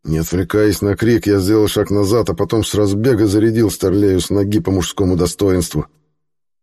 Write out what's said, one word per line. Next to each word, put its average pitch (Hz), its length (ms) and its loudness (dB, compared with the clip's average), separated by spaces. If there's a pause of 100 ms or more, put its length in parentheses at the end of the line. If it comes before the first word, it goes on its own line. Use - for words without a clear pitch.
Не 78 160 -2
отвлекаясь 95 640 0
на 101 140 0
крик, 113 300 0
я 101 140 2
сделал 104 280 2
шаг 101 220 -2
назад, 101 400 0
а 95 60 -4
потом 101 280 -2
с - 120 -6
разбега 104 500 0
зарядил 107 460 2
Старлею 95 500 0
с - 80 -8
ноги 101 300 0
по 90 100 -4
мужскому 92 460 0
достоинству. 87 720 -2 (760)